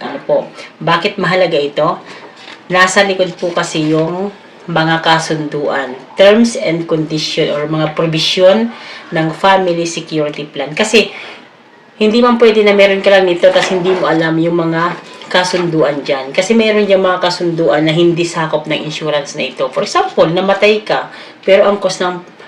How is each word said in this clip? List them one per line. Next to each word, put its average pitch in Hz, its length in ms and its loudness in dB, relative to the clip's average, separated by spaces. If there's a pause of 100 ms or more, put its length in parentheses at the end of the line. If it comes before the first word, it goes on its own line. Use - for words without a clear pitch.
Ano - 240 -10
po? 147 160 0 (320)
Bakit 170 400 -2
mahalaga 180 400 0
ito? 151 400 0 (680)
Nasa 185 400 2
likod 185 320 0
po 175 160 -4
kasi 160 400 -2
yung 175 400 -2 (320)
mga 160 400 0
kasunduan, 147 880 -2 (240)
terms 214 400 6
and 165 320 -2
condition 156 640 -2
or 147 160 -4
mga 156 240 -2
provision 185 800 2 (400)
ng 160 240 0
family 185 480 0
security 151 640 -6
plan. 143 240 -8
Kasi, 214 400 0 (880)
hindi 220 240 4
man 240 160 4
pwede 214 240 6
na 202 80 4
meron 196 320 4
ka 196 80 4
lang 190 160 4
nito 180 240 4
tas 180 160 0
hindi 185 240 0
mo 170 160 0
alam 160 320 0
yung 170 160 0
mga 165 400 -2 (380)
kasunduan 156 720 0
dyan. 139 240 -4
Kasi 185 240 0
meron 214 320 2
diyang 190 160 2
mga 185 160 0
kasunduan 165 640 0
na 160 80 0
hindi 170 320 2
sakop 160 480 -4
ng 147 160 -4
insurance 147 480 -6
na 156 160 -6
ito. - 240 -6
For - 80 -2
example, 220 480 0
namatay 196 560 0
ka, - 240 -4 (320)
pero 196 240 4
ang 202 160 0
cost 185 160 -2
ng 180 240 -4 (260)